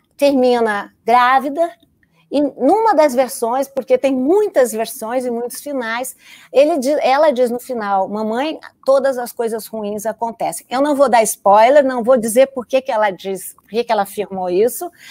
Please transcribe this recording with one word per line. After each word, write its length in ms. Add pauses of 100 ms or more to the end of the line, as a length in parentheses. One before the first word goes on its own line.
(160)
Termina 760 (160)
grávida, 640 (600)
e 120
numa 540
das 180
versões, 540
porque 280
tem 160
muitas 600
versões 520
e 60
muitos 320
finais, 540 (360)
ele 280
di-, 200
ela 300
diz 220
no 80
final, 500
"Mamãe, 500 (240)
todas 360
as 120
coisas 360
ruins 400
acontecem." 600
Eu 140
não 140
vou 120
dar 140
spoiler, 640
não 180
vou 140
dizer 300
por 180
que 160
que 100
ela 200
diz, 420
por 160
que 140
que 80
ela 100
afirmou 480
isso, 400 (220)